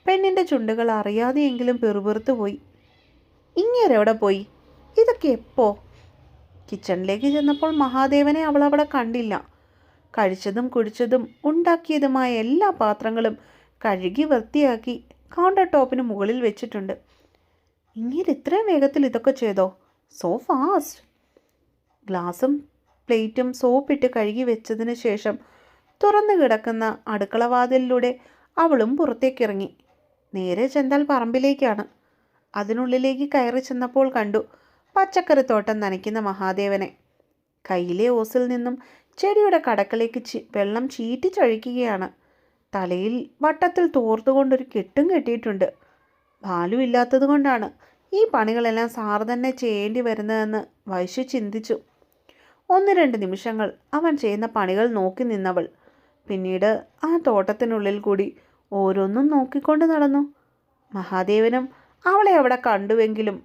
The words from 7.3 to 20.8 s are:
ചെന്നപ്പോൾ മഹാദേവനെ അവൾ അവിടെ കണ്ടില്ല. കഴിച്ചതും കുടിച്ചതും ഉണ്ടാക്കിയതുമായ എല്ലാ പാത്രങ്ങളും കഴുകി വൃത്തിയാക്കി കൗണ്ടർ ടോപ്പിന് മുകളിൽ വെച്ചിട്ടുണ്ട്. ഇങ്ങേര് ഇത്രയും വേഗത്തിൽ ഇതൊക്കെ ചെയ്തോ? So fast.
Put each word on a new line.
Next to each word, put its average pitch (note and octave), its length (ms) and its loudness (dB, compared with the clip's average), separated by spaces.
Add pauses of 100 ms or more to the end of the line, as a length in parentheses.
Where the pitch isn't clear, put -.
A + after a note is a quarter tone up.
ചെന്നപ്പോൾ D4 440 0
മഹാദേവനെ C#4+ 680 2
അവൾ D4 180 2
അവിടെ D4 220 2
കണ്ടില്ല. A#3 480 -4 (800)
കഴിച്ചതും G3+ 540 -2
കുടിച്ചതും A#3+ 560 0 (220)
ഉണ്ടാക്കിയതുമായ D4+ 880 2
എല്ലാ C4 380 2
പാത്രങ്ങളും A3 640 0 (460)
കഴുകി G3 420 -2
വൃത്തിയാക്കി B3 720 0 (360)
കൗണ്ടർ F#4+ 340 2
ടോപ്പിന് C4 380 2
മുകളിൽ G#3+ 380 -2
വെച്ചിട്ടുണ്ട്. A3 540 -4 (1000)
ഇങ്ങേര് B3+ 360 -4
ഇത്രയും F4 340 0
വേഗത്തിൽ C#4+ 400 2
ഇതൊക്കെ B3 260 0
ചെയ്തോ? G3+ 360 0 (480)
So - 220 -6
fast. D#4 580 -2 (1120)